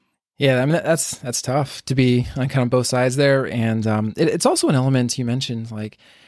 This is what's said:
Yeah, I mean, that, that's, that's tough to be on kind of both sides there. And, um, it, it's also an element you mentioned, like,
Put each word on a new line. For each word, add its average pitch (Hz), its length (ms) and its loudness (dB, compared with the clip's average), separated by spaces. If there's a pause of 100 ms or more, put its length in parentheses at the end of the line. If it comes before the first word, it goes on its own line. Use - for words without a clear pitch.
(380)
Yeah, 131 240 2
I 131 40 0
mean, 151 80 2
that, 170 100 0
that's, - 340 -2
that's - 240 -8
tough 135 440 -4
to 135 100 -2
be 123 300 4 (100)
on 123 120 -2
kind 131 140 0
of 120 80 0
both 123 160 2
sides 127 300 0
there. 139 320 2
And, 113 400 0
um, 107 280 0
it, 165 120 2
it's - 180 0
also 330 220 2
an 160 80 2
element 127 420 0
you 131 60 -4
mentioned, 117 480 -6
like, 107 260 -10 (300)